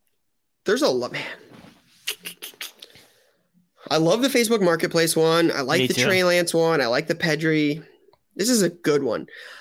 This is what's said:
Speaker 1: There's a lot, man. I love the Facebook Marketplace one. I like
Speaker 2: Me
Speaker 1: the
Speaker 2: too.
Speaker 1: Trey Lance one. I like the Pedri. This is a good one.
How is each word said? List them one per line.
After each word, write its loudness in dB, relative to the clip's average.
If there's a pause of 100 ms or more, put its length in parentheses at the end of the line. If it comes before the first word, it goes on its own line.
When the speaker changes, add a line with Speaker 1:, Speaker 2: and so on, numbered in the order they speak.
(640)
Speaker 1:
There's 0
a 2
lot, -2
man. -8 (2750)
I 2
love 2
the 2
Facebook 0
Marketplace 2
one. 2
I -4
like 0
Speaker 2:
Me 2
Speaker 1:
the 0
Speaker 2:
too. 0
Speaker 1:
Trey 2
Lance 2
one. 2
I 0
like -2
the -2
Pedri. -2 (520)
This -2
is 4
a 2
good -2
one. -4 (340)